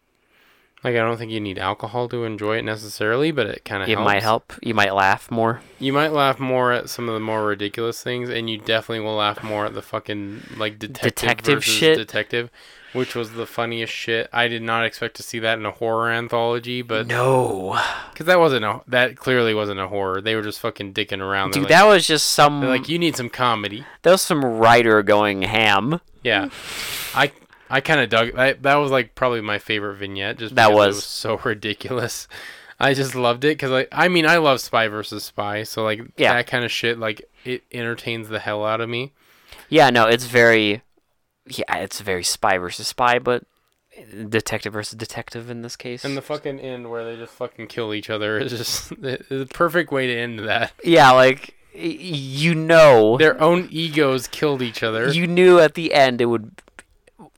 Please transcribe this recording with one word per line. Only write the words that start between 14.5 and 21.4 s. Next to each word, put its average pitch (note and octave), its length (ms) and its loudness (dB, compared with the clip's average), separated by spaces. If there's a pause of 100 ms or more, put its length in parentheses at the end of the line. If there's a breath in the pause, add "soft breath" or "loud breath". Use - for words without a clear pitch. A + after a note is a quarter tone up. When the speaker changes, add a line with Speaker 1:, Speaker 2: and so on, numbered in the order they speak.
Speaker 1:
not A2+ 220 -2
expect A2+ 320 -8
to A#2 80 -16
see - 160 -12
that A2+ 180 -2
in G#2+ 80 -8
a G2 60 -6
horror A2+ 400 -2
anthology, A#2+ 680 -4
but A#2 260 -4
Speaker 2:
No. A#2 720 0 (340 loud breath)
Speaker 1:
'cause D#3 120 -12
that F3+ 120 4
wasn't C3 280 2
a, A2 200 -4
that B2 300 0
clearly A#2+ 380 0
wasn't G2+ 260 -2
a F#2+ 80 -4
horror. G2 320 -4
They A2 160 -2
were G#2+ 60 -2
just G#2 180 -10
fucking G#2 320 -8
dicking G2+ 280 -4
around. F#2+ 320 -2